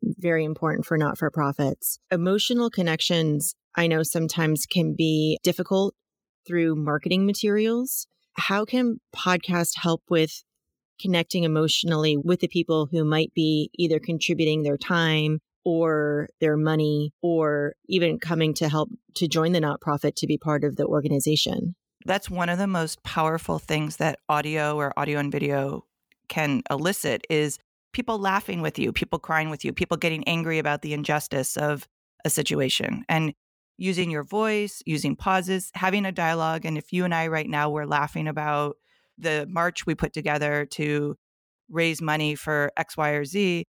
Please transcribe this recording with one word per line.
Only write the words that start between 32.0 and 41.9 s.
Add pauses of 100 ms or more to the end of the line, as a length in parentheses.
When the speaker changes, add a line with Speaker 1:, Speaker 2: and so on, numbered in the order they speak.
Speaker 2:
a
situation,
and (420)
using
your
voice,
using
pauses,
having
a
dialogue.
And
if
you
and
I
right
now
were
laughing
about (420)
the
march
we
put
together
to (520)
raise